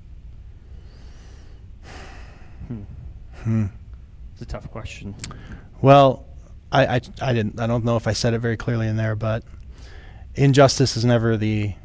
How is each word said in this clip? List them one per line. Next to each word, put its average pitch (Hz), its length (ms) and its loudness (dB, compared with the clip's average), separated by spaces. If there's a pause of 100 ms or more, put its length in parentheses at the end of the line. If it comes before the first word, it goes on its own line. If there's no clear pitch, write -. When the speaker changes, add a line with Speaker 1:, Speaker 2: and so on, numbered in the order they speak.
(2750)
Speaker 1:
Hmm. 117 120 -10 (640)
Speaker 2:
Hmm. 113 220 2 (720)
Speaker 1:
It's - 80 -16
a 113 40 -14
tough - 240 -10
question. - 440 -12 (680)
Speaker 2:
Well, 135 440 8 (460)
I, 135 160 6 (100)
I, 123 40 0 (200)
I 131 120 0
didn't, 110 280 0
I 117 60 0
don't 117 180 0
know 117 120 2
if 107 100 -2
I 113 60 2
said 113 220 2
it 117 40 0
very 117 180 0
clearly 113 300 0
in 110 100 0
there, 110 200 0
but 110 280 -2 (920)
injustice 139 600 6
is 113 80 0
never 117 320 4
the 107 380 0 (100)